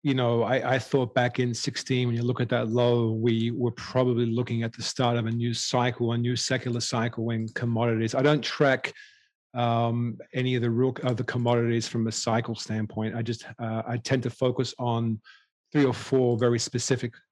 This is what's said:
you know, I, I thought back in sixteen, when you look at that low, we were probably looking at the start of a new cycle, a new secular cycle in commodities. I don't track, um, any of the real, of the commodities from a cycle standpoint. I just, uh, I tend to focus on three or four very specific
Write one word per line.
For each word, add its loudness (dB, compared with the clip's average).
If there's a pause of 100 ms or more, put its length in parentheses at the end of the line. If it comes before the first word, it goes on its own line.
you 2
know, 2
I, 0
I 2
thought 0
back 2
in 0
sixteen, -2
when 0
you -2
look 0
at -2
that 0
low, 4
we 2
were 0
probably 0
looking -2
at -6
the -14
start 0
of 0
a -2
new -2
cycle, 0
a 0
new 0
secular -2
cycle -2
in -2
commodities. 0
I 2
don't 4
track, 2 (640)
um, 0 (160)
any 0
of 0
the 2
real, 2
of 0
the -4
commodities 0
from -2
a -2
cycle -2
standpoint. -4
I -4
just, -6 (140)
uh, -4
I -4
tend 0
to -2
focus -2
on 0 (520)
three 4
or 2
four 2
very 4
specific -2 (180)